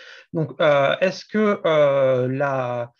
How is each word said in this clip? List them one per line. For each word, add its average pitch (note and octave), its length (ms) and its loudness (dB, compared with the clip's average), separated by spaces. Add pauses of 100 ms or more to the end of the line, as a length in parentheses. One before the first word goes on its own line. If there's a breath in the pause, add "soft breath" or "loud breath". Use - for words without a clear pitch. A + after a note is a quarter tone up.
(320 loud breath)
Donc, D#3 280 -6
euh, C#3+ 400 2
est-ce F#3 240 -2
que, G#3 420 -2
euh, C#3 640 2
la, C3 720 -4